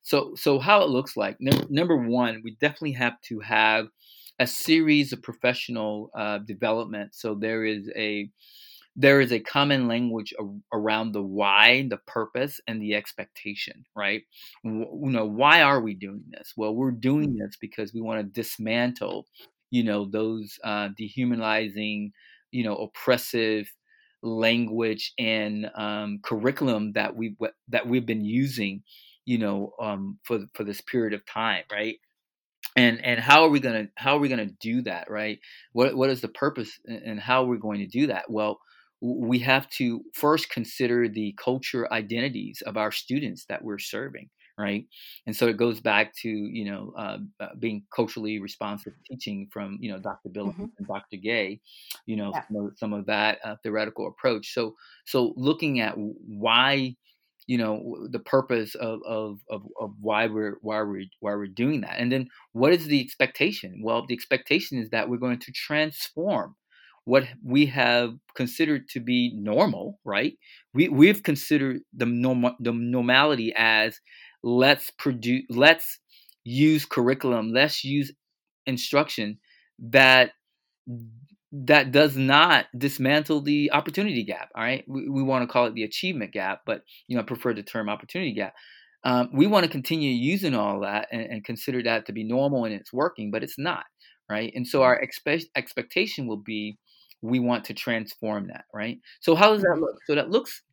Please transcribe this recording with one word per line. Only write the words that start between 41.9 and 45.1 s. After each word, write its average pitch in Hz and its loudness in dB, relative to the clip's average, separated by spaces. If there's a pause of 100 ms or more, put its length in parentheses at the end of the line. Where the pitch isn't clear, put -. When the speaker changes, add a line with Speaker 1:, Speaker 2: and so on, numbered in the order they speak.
Speaker 1:
identities 110 -6
of 107 -8
our 107 -2
students 135 -6
that - -10
we're 101 -8
serving, 135 -12 (280)
right? 104 -4 (400)